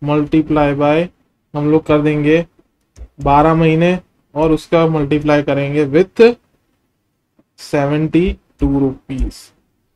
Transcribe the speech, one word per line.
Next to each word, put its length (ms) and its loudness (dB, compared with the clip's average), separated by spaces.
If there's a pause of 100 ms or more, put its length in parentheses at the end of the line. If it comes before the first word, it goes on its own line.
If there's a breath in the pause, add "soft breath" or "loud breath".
multiply 760 0
by 260 0 (500)
हम 160 -2
लोग 140 2
कर 140 2
देंगे 460 0 (760)
बारह 340 2
महीने 440 2 (360)
और 160 0
उसका 360 0
multiply 560 -2
करेंगे 440 -2
with 460 2 (1200)
seventy 800 -2 (220)
two 200 0
rupees, 540 -4 (640)